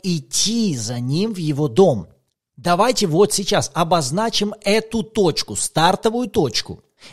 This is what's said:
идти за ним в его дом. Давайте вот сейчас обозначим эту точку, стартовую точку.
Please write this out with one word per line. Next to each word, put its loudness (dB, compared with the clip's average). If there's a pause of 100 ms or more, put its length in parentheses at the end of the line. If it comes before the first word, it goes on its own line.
идти -2
за -6
ним -2
в -10
его -2
дом. 2 (480)
Давайте 2
вот 2
сейчас -2
обозначим 0
эту 0
точку, -2
стартовую 0
точку. -4 (300)